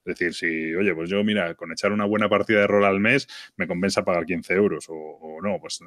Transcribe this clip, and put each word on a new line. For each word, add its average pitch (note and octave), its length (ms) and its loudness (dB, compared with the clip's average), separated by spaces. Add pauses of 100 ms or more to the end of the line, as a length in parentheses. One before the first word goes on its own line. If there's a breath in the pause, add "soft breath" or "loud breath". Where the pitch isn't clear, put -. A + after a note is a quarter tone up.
Es F2 100 -6
decir, E2+ 160 -2
si, D#2+ 420 -4
"Oye, F#2+ 200 0
pues E2 160 -6
yo, G2+ 120 0
mira, G2+ 320 0
con E2 160 -12
echar G2+ 220 -2
una G#2 140 0
buena G#2 240 2
partida G#2 300 4
de G2+ 60 4
rol G2+ 200 4
al G2 120 4
mes A#2+ 300 2 (300 loud breath)
me F#2 100 -2
compensa F#3+ 340 0
pagar F2 220 0
quince E2+ 300 -2
euros", F2+ 340 2
o, D#2+ 60 -12
o D#2 480 -14
no, G2 180 -2
pues - 260 -10